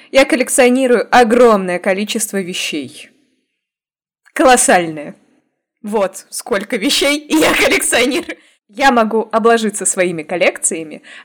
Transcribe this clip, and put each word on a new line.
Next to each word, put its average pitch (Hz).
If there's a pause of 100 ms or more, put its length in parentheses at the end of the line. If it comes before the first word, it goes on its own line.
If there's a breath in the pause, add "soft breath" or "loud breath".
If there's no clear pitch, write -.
(100)
Я 269
коллекционирую 247
огромное 220
количество 202
вещей. 165 (1200)
Колоссальное. 185 (680)
Вот 202
сколько 208
вещей 277
<laughs> -
я 311
коллекционирую. 285 (300 soft breath)
Я 262
могу 220
обложиться 220
своими 175
коллекциями. 170 (220 loud breath)